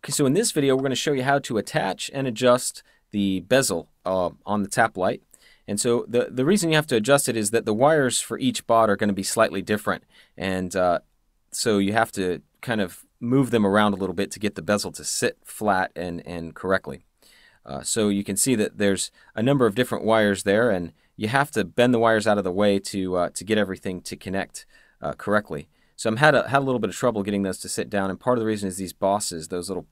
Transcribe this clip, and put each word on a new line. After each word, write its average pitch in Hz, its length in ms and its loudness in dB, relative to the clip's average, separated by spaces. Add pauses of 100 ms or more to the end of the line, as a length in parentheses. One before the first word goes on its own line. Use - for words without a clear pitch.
Okay, 147 80 -8
so 143 140 2
in 131 80 2
this 226 180 0
video, 139 240 2
we're 135 60 -2
gonna 135 120 -2
show 147 180 -2
you 127 120 -2
how 139 160 2
to 113 180 -4
attach - 560 -4
and 135 140 -4
adjust 123 560 2 (260)
the 98 300 0
bezel, 95 480 0 (160)
uh, 90 260 0 (160)
on 104 160 -2
the 92 60 -4
tap - 280 0
light. 95 260 -2 (440)
And 101 140 -4
so 120 280 0
the, 120 220 0
the 127 140 -2
reason 170 260 2
you 156 60 2
have 151 120 2
to 123 80 2
adjust 127 320 2
it 117 80 -2
is 104 140 -2
that 113 140 0
the 107 100 0
wires 135 460 2
for - 180 -8
each 123 280 -2
baud 113 240 4
are 101 60 2
gonna 104 160 0
be 95 120 -4
slightly 98 360 2
different. 104 440 -2 (320)
And, 92 400 -4
uh, 90 240 2 (500)
so 107 280 0
you 98 160 2
have 113 180 2
to 90 300 -4 (180)
kind 113 200 -4
of 90 240 -6 (140)
move 123 320 2
them 110 160 4
around 104 260 4
a 98 40 -2
little 92 180 -4
bit 95 180 -4
to - 60 -14
get 104 160 -4
the 87 80 -12
bezel 101 300 -2
to 76 120 -16
sit - 400 -2
flat 98 520 0
and, 87 280 -8
and 82 300 -10
correctly. 92 460 -4 (680)
Uh, 67 160 -10
so 107 260 0
you 101 140 0
can 101 140 -4
see 131 180 2
that 107 240 -2
there's 98 320 0 (240)
a 107 80 -4
number 127 240 4
of 101 80 2
different 117 300 -2
wires 104 400 2
there, 110 260 4
and 87 220 -2 (240)
you 104 120 -4
have 139 220 0
to 107 140 0
bend 120 280 2
the 117 60 4
wires 113 280 4
out 104 120 4
of 95 60 -2
the 92 80 -2
way 101 260 4
to, 92 380 -2
uh, 87 140 0
to - 140 -12
get 107 140 2
everything 95 440 -4
to - 140 -12
connect, - 480 -8 (380)
uh, 73 100 -6
correctly. 98 560 -4 (280)
So - 120 -4
I'm 110 100 -2
had 147 180 6
a, - 120 2
had 135 100 2
a 139 60 0
little 127 140 0
bit 104 120 -2
of - 60 -10
trouble 110 280 0
getting 101 180 -2
those 95 160 -4
to 92 100 -12
sit - 220 -6
down, 98 180 -2
and 92 120 -6
part 123 180 0
of - 20 -2
the 110 60 -2
reason 101 220 -2
is 90 80 -8
these 92 160 -8
bosses, 95 560 -2
those 90 200 -8
little 90 240 -8